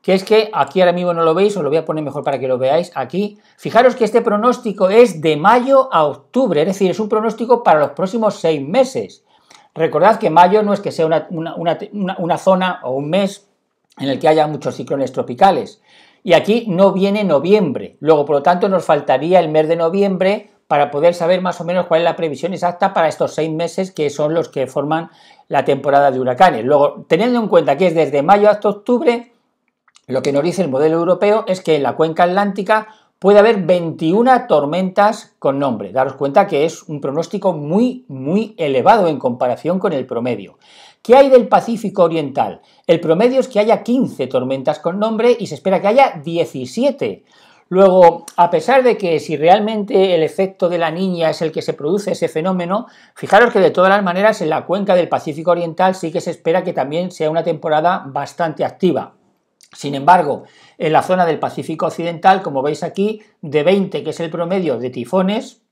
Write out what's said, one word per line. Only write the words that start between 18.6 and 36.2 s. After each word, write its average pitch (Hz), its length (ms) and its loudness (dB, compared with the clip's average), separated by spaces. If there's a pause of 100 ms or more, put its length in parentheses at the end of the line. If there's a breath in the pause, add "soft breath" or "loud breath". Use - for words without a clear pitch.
nos 185 160 0
faltaría 151 540 2
el 160 100 2
mes 156 200 0
de 165 80 0
noviembre 190 760 -2 (160 soft breath)
para 143 240 0
poder 156 240 2
saber 180 280 0
más 180 180 -6
o 170 40 -10
menos 175 220 -2
cuál 170 140 2
es 170 40 -2
la 160 120 0
previsión 160 360 -6
exacta 175 400 -2
para 170 160 0
estos - 260 -4
seis 160 160 -4
meses 170 420 -6
que 147 180 -4
son 151 240 -4
los 165 140 -2
que 135 180 -6
forman 151 440 -6 (360 soft breath)
la 143 180 -2
temporada 139 460 2
de 127 80 -4
huracanes. 127 460 2
Luego, 143 440 0
teniendo 233 300 0
en 214 100 -4
cuenta 151 280 2
que 185 100 0
es 165 80 0
desde 147 280 0
mayo 208 280 4
hasta 208 180 0
octubre, 240 640 -2 (760)
lo 127 140 -4
que 143 100 -2
nos 143 100 0
dice 175 200 -2
el 160 60 -2
modelo 151 300 0
europeo 202 480 0
es 185 140 -4
que 156 160 0
en 143 80 -2
la 120 100 -2
cuenca 160 300 0
atlántica 202 640 -2 (320 loud breath)
puede 202 180 6
haber 208 240 4
veintiuna 180 840 0
tormentas 185 920 0
con 139 200 -2
nombre. 110 340 -4
Daros 131 220 -2
cuenta 143 320 0